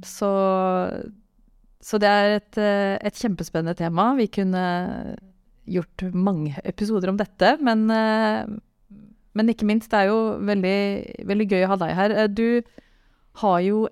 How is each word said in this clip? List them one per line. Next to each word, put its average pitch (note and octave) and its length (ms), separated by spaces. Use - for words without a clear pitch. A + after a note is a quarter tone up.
så, - 260
så G#3 220
det G3+ 80
er G#3 280
et, - 220
eh, G3+ 400
et - 200
kjempespennende E3+ 580
tema. E3+ 380
Vi A3+ 120
kunne F#3 360
gjort F3+ 420
mange F3 520
episoder G3+ 480
om G3+ 80
dette, G3+ 400
men, A3 300
eh, A3 540
men A3+ 180
ikke G#3+ 160
minst, A3 240
det G#3 100
er G3 80
jo A3 100
veldig, G3+ 880
veldig G#3 180
gøy F#3 160
å F#3+ 80
ha F#3+ 120
deg D#3+ 120
her. G3+ 280
Eh, - 20
du A3+ 360
har F#3 220
jo G#3 300